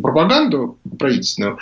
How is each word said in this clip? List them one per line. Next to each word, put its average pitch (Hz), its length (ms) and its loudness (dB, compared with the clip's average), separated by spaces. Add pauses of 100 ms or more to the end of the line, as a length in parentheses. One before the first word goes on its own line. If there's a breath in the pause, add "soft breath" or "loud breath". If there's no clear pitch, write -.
пропаганду 160 800 2 (200)
правительственную, 101 640 -2